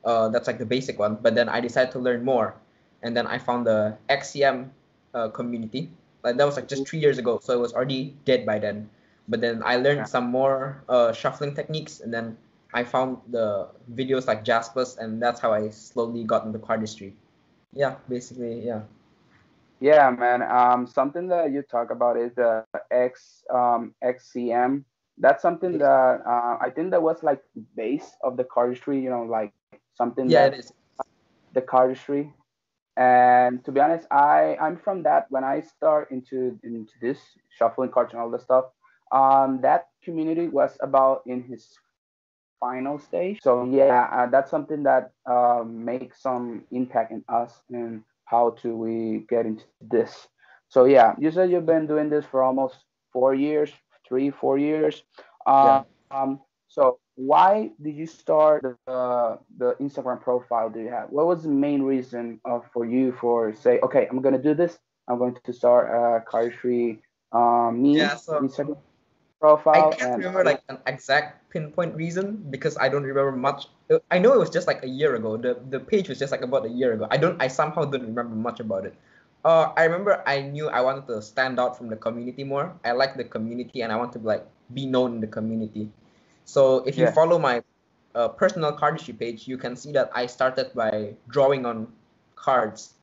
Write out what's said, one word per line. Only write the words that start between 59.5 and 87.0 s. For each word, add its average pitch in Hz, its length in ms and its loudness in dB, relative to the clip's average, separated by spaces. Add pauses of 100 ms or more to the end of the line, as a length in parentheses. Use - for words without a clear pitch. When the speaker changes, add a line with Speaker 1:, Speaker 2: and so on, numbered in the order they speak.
Speaker 2:
the 123 200 0
Instagram 127 420 -6
profile 120 480 -2
do 110 120 -10
you 110 80 -8
have? 120 220 -10
What 151 180 2
was 165 160 0
the 156 60 -4
main 143 320 0
reason, 127 600 -4
uh, 120 160 -4 (120)
for 117 120 -4
you 123 280 0
for 120 420 0
say, 123 260 2
"Okay, 127 300 2
I'm 127 100 -4
gonna 131 220 2
do 151 120 2
this. 170 220 0 (300)
I'm 123 120 -4
going 123 260 -2
to 123 80 -10
start 120 360 4
a 117 400 0
cardistry, 117 720 -2 (320)
uh, 117 400 2
meme 143 400 2
Speaker 1:
Yeah, 147 60 -4
so 151 240 -6
Speaker 2:
Instagram 143 360 -6 (640)
profile"? 156 520 6
Speaker 1:
I - 20 -2
can't - 80 -6
Speaker 2:
And 151 220 -2
Speaker 1:
remember, 185 200 0
like, 151 240 2
an 127 180 -14
exact 143 640 -4
pinpoint 160 440 -4
reason 180 560 -6
because 139 260 -4
I 135 120 0
don't 143 160 -2
remember 135 280 0
much. 135 360 -4 (220)
Uh, - 80 4 (120)
I 180 80 2
know 220 160 6
it 247 40 6
was 165 120 0
just, - 160 -4
like, 143 160 -2
a 131 60 -10
year 135 260 0
ago. 110 220 -4
The, 123 200 -2 (140)
the 131 100 -6
page 196 280 -2
was 123 100 -8
just, 135 140 -4
like, 127 100 -6
about 123 240 -2
a - 20 -6
year 123 240 0
ago. 107 180 -4
I 127 60 0
don't, 165 240 0
I 131 80 0
somehow 151 360 -2
don't 135 180 -6
remember 117 320 -8
much 113 260 -6
about 98 240 -6
it. 98 100 -12 (500)
Uh, 160 320 4
I 165 80 4
remember 180 420 2
I 139 160 -2
knew 143 260 -6
I 123 120 0
wanted 135 260 -2
to 107 160 -8
stand 131 380 -4
out 120 180 -2
from 120 100 -14
the 110 80 -8
community 120 480 -8
more. 139 300 -4 (100)
I 120 80 -2
like 135 240 0
the 123 80 -8
community 117 580 -8
and 113 100 -4
I 107 40 -2
want 123 180 -4
to, 120 40 -12
like, 107 260 -4 (300)
be 135 100 -6
known 127 300 0
in 113 60 -8
the 107 80 -6
community. 110 600 -6 (560)
So 131 400 4
if 131 140 -4
you 127 60 4